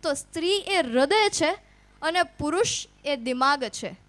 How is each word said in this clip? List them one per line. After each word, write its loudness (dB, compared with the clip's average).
તો 0
સ્ત્રી -2
એ 2
હૃદય 4
છે 0
અને 0
પુરુષ -2
એ -2
દિમાગ 0
છે. -10